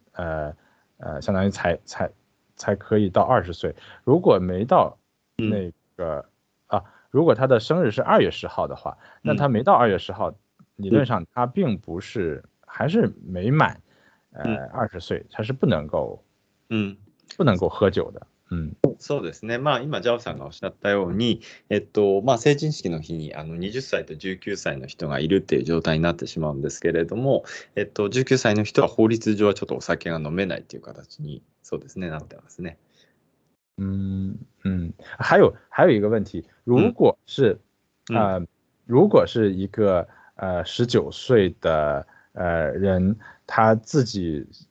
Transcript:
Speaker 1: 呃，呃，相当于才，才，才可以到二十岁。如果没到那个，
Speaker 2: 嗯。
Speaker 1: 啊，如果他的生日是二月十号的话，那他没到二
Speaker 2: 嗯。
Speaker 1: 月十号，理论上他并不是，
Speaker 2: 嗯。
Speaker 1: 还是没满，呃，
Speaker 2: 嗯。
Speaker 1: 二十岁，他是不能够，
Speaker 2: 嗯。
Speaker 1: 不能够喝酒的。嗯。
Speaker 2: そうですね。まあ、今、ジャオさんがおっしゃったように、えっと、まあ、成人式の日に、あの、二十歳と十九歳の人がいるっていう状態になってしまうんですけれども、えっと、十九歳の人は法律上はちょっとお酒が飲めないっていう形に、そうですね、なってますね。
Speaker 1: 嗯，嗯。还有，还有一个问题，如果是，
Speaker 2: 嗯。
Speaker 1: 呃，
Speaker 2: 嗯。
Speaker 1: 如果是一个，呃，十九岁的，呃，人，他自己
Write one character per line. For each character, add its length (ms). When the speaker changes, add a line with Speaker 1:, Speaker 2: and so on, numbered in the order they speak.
Speaker 1:
呃， 400
呃， 240
相 100
当 140
于 40
才， 340
才， 260
才 180
可 240
以 120
到 120
二 220
十 80
岁。 220
如 160
果 220
没 240
到 340
那 340
个， 280
Speaker 2:
嗯。 100
Speaker 1:
啊， 60
如 140
果 100
他 120
的 140
生 240
日 80
是 100
二 180
月 100
十 180
号 180
的 80
话， 220
那 140
他 120
没 140
到 100
二 160
Speaker 2:
嗯。 20
Speaker 1:
月 80
十 140
号， 220
理 140
论 160
上 260
他 140
并 320
不 220
是， 440
Speaker 2:
嗯。 40
Speaker 1:
还 140
是 240
没 280
满， 320
呃， 140
Speaker 2:
嗯。 280
Speaker 1:
二 160
十 100
岁， 320
他 120
是 100
不 140
能 200
够， 380
Speaker 2:
嗯。 260
Speaker 1:
不 80
能 140
够 100
喝 220
酒 220
的。 140
嗯。 240
Speaker 2:
そ 220
う 20
で 120
す 100
ね。 140
ま 160
あ、 60
今、 200
ジ 80
ャ 60
オ 40
さ 140
ん 60
が 80
お 20
っ 40
し 120
ゃ 40
っ 40
た 160
よ 200
う 40
に、 300
え 100
っ 40
と、 400
ま 120
あ、 40
成 160
人 180
式 160
の 120
日 120
に、 220
あ 100
の、 120
二 160
十 100
歳 240
と 80
十 240
九 180
歳 220
の 80
人 220
が 120
い 80
る 80
っ 60
て 140
い 40
う 40
状 180
態 160
に 40
な 120
っ 20
て 100
し 140
ま 100
う 40
ん 80
で 80
す 100
け 120
れ 120
ど 120
も、 280
え 80
っ 40
と、 220
十 160
九 140
歳 160
の 80
人 180
は 80
法 200
律 260
上 140
は 60
ち 100
ょ 0
っ 20
と 100
お 60
酒 260
が 100
飲 140
め 140
な 100
い 40
っ 20
て 140
い 40
う 20
形 360
に、 240
そ 140
う 40
で 100
す 80
ね、 100
な 120
っ 40
て 120
ま 120
す 140
ね。 160
Speaker 1:
嗯， 600
嗯。 280
还 200
有， 160
还 160
有 60
一 100
个 80
问 160
题， 200
如 260
果 360
是， 320
Speaker 2:
嗯。 60
Speaker 1:
呃， 240
Speaker 2:
嗯。 80
Speaker 1:
如 220
果 180
是 260
一 140
个， 420
呃， 280
十 220
九 240
岁 400
的， 460
呃， 360
人， 480
他 280
自 300
己 420